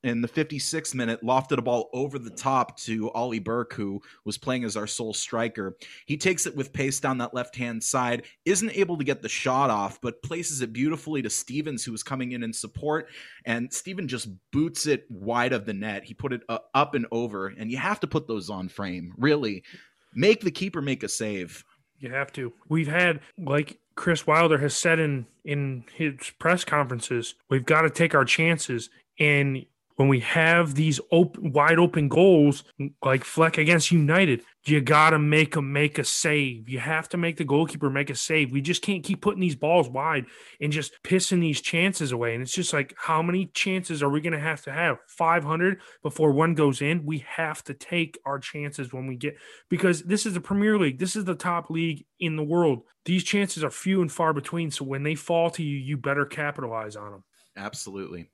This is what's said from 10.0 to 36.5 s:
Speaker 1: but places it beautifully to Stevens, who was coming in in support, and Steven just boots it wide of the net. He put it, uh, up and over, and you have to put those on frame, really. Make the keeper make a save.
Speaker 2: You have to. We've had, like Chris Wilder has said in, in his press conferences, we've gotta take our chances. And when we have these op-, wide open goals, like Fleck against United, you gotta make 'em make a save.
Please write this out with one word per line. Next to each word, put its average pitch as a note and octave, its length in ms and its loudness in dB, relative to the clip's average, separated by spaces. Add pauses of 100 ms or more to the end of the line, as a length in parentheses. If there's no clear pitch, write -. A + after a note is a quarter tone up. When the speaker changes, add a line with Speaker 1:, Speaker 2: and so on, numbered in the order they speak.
Speaker 1:
but A#2+ 220 -8
places D#3 400 -6
it A2+ 100 -6
beautifully D3 480 -2
to A2 80 -4
Stevens, C#3 560 -6
who B2+ 60 -8
was A2 140 -8
coming B2+ 260 -6
in A#2+ 140 -6
in A2+ 80 -6
support, D3+ 560 -6 (360)
and A#2 280 -2
Steven F#3 340 -8
just A#2+ 220 -6 (240)
boots D#3+ 340 0
it D3 240 0
wide A#2 420 0
of G#2 140 -2
the G#2+ 80 -6
net. G2+ 300 -6
He - 100 -16
put C3+ 180 -6
it, F3+ 160 -6
uh, A2+ 100 -4 (160)
up C#3+ 200 2
and A#2+ 160 -2
over, G#2 380 -4
and A2 240 -8
you B2+ 60 -6
have G3 200 -2
to - 80 -2
put B2+ 220 -4
those G2+ 220 -6
on F#2 180 -8
frame, F2+ 500 -8
really. B2 460 2 (500)
Make G3+ 280 4
the F#3+ 100 0
keeper F#3 280 -6
make C#3 220 -4
a G#2 60 -6
save. G2 560 -6 (340)
Speaker 2:
You B2+ 140 -12
have C3+ 220 -6
to. B2+ 180 -8 (160)
We've D#3+ 180 2
had, E3+ 320 2 (180)
like D3 440 -2 (160)
Chris - 280 0
Wilder D#3 340 6
has C#3+ 180 0
said E3 240 4
in, C#3 260 0 (180)
in C#3 480 -4
his D3+ 220 -4 (240)
press F3 260 2
conferences, B2 680 -2 (160)
we've C3 160 2
gotta D#3+ 240 6
take E3 240 2
our C#3 100 8
chances. D#3+ 640 0 (300)
And C#3 480 2 (300)
when C#3 100 6
we C3+ 140 6
have E3 560 4
these D3+ 240 2 (100)
op-, E3+ 280 6
wide D3+ 420 4
open E3+ 260 4
goals, D3 560 6 (420)
like C3 200 2
Fleck D#3+ 340 2
against D#3 320 4
United, D#3 540 4 (200)
you D3 160 4
gotta D3+ 380 6
make D3+ 380 4
'em C#3 160 -2
make D3 260 0
a C#3+ 60 -2
save. C3+ 640 -2